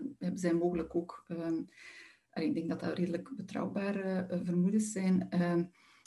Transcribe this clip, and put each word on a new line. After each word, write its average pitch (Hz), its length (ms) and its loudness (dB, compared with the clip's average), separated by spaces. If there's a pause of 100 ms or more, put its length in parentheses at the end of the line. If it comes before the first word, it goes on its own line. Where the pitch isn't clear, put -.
(180)
hebben 180 220 -4
zij 175 140 4
mogelijk 170 400 2
ook, 175 340 -4
ehm, 165 340 -2 (680)
en - 120 -4
ik 151 120 0
denk 165 140 -2
dat 170 120 -2
dat 170 180 -2
redelijk 175 380 -2
betrouwbare, 190 920 -2
eh, 175 120 0
vermoedens 185 500 2
zijn, 185 380 2
ehm, 175 340 4 (420)